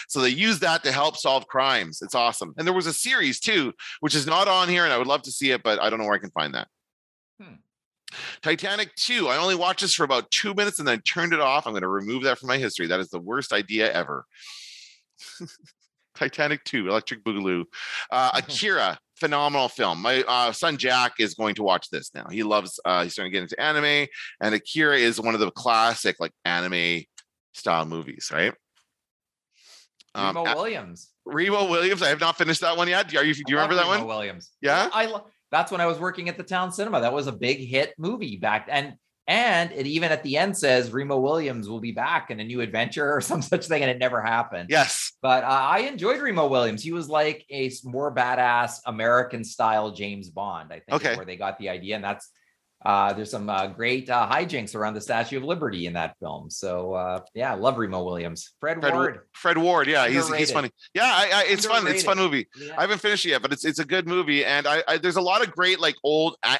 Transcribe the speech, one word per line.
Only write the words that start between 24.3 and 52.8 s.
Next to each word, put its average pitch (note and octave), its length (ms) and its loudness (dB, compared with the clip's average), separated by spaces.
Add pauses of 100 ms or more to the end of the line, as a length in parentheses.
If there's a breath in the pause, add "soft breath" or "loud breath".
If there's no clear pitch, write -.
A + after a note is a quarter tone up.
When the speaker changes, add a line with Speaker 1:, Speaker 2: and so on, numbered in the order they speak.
Speaker 1:
and G#2+ 140 2
Akira D3 420 2
is A#2 220 4
one A2+ 140 0
of G#2+ 80 0
the F#2+ 100 2
classic, A2+ 680 2
like, E2 120 -4 (140)
anime F2 580 0 (500)
style E2 320 0
movies, D#2+ 480 -10
right? F2 200 0 (1600 loud breath)
Um, G2 240 0
Speaker 2:
Remo E3+ 140 -2
Speaker 1:
a- C3 40 2
Speaker 2:
Williams. D3 540 -6 (160)
Speaker 1:
Remo G3 440 0
Williams. F3 320 2
I D#3 80 4
have D3+ 120 2
not E3 160 2
finished D#3+ 240 2
that E3+ 160 2
one F3 100 2
yet. F3+ 280 0
Are C#3+ 80 4
you, D3+ 100 4
do C#3+ 140 -6
you C#3+ 100 2
Speaker 2:
I D3+ 60 4
Speaker 1:
remember D#3 120 2
Speaker 2:
love F3 120 6
Speaker 1:
that F#3 80 2
Speaker 2:
Remo G#3 120 -2
Speaker 1:
one? A2+ 100 -4
Speaker 2:
Williams. G2 340 -8 (100)
Speaker 1:
Yeah? D#3+ 320 2
Speaker 2:
I A3 140 2
lo-, G#3+ 200 -10 (240 soft breath)
that's E3+ 200 2
when F3+ 100 -2
I E3+ 40 4
was E3 140 0
working F3 300 -4
at - 80 -8
the F#3 60 -12
town F#3 280 -2
cinema. G3 300 -2
That A#2 120 2
was C#3+ 140 -2
a C3+ 60 -4
big A#2+ 340 -2
hit C3+ 300 0
movie D#3+ 400 -6
back, G#2+ 320 0
and, C#3+ 240 -2 (340)
and F3+ 440 2
it C#3 160 -6
even D#3+ 240 0
at D#3 100 0
the C#3 160 -2
end F#3+ 180 2
says B2+ 360 4
Remo C#3 280 0
Williams C3+ 480 0
will A2 120 -8
be A2+ 120 -6
back C3 380 -2
in A2 100 -8
a G#2+ 40 -8
new A#2+ 180 -6
adventure A#2 520 -2
or C#3+ 80 2
<laughs> - 0 -
some E3 200 -2
such F3 240 -2
thing, D#3+ 160 0
and C3+ 100 2
it B2 60 -2
never B2 240 0
happened. A2 480 -2
Speaker 1:
Yes. - 420 2 (100)
Speaker 2:
But, C3 220 4
uh, A#2+ 40 -2
I C3+ 320 4
enjoyed B3+ 420 -2
Remo F#3 260 2
Williams. A#2+ 360 2
He D#3+ 80 -6
was, E3 180 -6
like, D3+ 400 0
a C#3 180 -4
s-, B2+ 160 -10
more C3 300 -4
badass B2 720 2
American A#2+ 580 2
style A2 480 0
James G2 380 -10
Bond, E2 420 -10
I E2 80 -16
think, D3 220 -2
is D3 60 -2
Speaker 1:
Okay. A#2 100 2
Speaker 2:
where F#2 80 -12
they F#2 100 -12
got G2 220 -6
the G2 120 -8
idea, F#2 260 -6
and G2+ 80 -8
that's, G2+ 260 -6 (560)